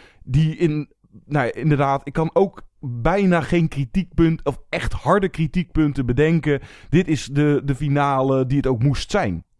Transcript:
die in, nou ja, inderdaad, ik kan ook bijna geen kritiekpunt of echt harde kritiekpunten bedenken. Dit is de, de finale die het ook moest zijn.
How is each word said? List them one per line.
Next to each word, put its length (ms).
die 340
in, 340
nou 200
ja, 80
inderdaad, 540
ik 60
kan 200
ook 280
bijna 560
geen 260
kritiekpunt 800
of 240
echt 240
harde 360
kritiekpunten 760
bedenken. 560
Dit 180
is 180
de, 380
de 120
finale 720
die 120
het 100
ook 160
moest 280
zijn. 340